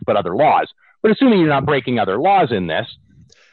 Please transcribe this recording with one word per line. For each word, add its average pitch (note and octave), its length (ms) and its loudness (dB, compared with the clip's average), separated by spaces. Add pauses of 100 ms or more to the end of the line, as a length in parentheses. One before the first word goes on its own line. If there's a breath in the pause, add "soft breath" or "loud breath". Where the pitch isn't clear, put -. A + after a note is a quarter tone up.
but A2 100 0
other F#2 220 -4
laws." C3+ 320 2 (320 soft breath)
But A3 100 2
assuming A3+ 280 2
you're D#3 100 2
not C3+ 160 0
breaking C3 320 -2
other G2+ 220 -2
laws F3+ 320 2
in F#2 160 -4
this, F2 200 -6 (640 soft breath)